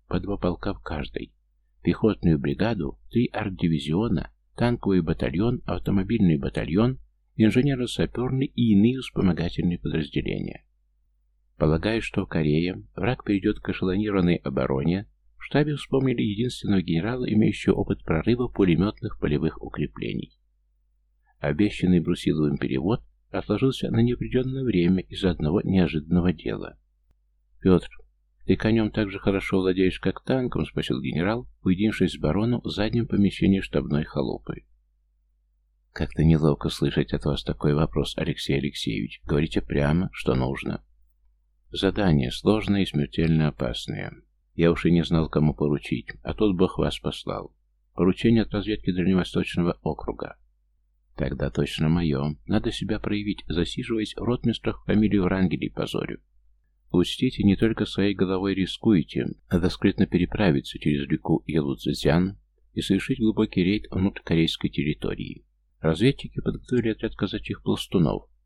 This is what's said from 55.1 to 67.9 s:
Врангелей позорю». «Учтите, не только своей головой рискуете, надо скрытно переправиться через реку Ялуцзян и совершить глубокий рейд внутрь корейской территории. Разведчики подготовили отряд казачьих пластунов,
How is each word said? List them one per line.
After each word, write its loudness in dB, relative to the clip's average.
Врангелей 0
позорю». -6
«Учтите, 0
не 6
только 0
своей -2
головой 0
рискуете, 2
надо 2
скрытно 2
переправиться 2
через -2
реку 0
Ялуцзян 0
и -4
совершить 0
глубокий 2
рейд 0
внутрь -2
корейской 0
территории. -6
Разведчики 0
подготовили -2
отряд -6
казачьих -6
пластунов, 0